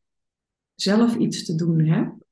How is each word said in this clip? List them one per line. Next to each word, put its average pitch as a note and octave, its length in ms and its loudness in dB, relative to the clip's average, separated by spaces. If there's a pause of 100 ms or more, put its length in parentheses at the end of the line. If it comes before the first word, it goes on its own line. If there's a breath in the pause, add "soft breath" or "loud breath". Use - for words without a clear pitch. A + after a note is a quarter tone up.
(760)
zelf A3+ 400 2
iets - 300 -4
te E3 100 -4
doen E3 240 0
heb. D#3 340 0 (180)